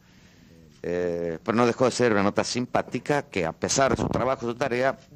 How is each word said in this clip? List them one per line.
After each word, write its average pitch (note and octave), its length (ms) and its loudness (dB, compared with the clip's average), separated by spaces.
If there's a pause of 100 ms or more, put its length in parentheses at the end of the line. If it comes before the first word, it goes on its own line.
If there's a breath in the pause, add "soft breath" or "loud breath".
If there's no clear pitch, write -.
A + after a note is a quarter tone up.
(840 loud breath)
eh, E2+ 600 -4
pero A2 140 0
no A#2+ 80 6
dejó A#2+ 200 2
de A#2 60 4
ser B2 200 2
una G2+ 120 4
nota G2+ 200 0
simpática B2 800 -2
que, F2+ 220 -2
a D#2+ 60 -2
pesar A#2+ 440 0
de - 60 -2
su - 80 0
trabajo B2+ 360 -2
y A#2 40 -2
su A#2+ 60 -6
tarea, B2 420 0 (180)